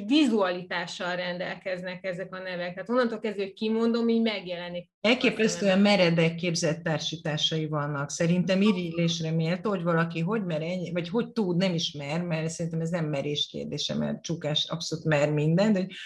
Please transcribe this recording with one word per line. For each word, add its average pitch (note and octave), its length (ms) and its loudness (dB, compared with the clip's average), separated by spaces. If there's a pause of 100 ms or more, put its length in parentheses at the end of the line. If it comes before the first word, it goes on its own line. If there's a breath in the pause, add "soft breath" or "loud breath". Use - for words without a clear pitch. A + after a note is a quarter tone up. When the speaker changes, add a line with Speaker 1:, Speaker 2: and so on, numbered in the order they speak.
Speaker 1:
vizualitással F#3 1080 0
rendelkeznek F3+ 880 -6
ezek F#3 320 -6
a F#3 40 -10
nevek. F3+ 340 -6
Tehát F#3 160 -8
onnantól A#3 300 0
kezdve, G3+ 240 -4
hogy F#3+ 100 -6
kimondom, A3+ 560 0
így A3+ 120 4
megjelenik. F3 680 -4 (120)
Speaker 2:
Elképesztően G#3+ 680 2
Speaker 1:
Azt F#3+ 80 6
a - 20 8
neve. G3+ 160 6
Speaker 2:
meredek E3+ 380 4
képzett D#3+ 480 -2
társításai D#3 840 -2
vannak. D3 420 -2
Szerintem F3+ 520 2
irigylésre E3+ 680 2
méltó, E3 380 0
hogy F#3 140 0
valaki E3 360 2
hogy G3 260 0
mer D#3 160 -2
ennyi, F3 300 -4
vagy E3+ 180 -2
hogy A3 220 -2
tud, F3+ 260 0
nem F#3 160 2
is - 180 -2
mer, D3 300 -4
mert D#3+ 280 -2
szerintem E3 320 -4
ez E3 80 -2
nem E3 160 -2
merés D3 460 -2
kérdése, D3 440 -6
mert - 260 -2
Csukás D3+ 440 -2
abszolút - 400 -6
mer D3+ 260 2
mindent, E3 420 4
de F#3 60 2
hogy, F3+ 140 -4 (120 loud breath)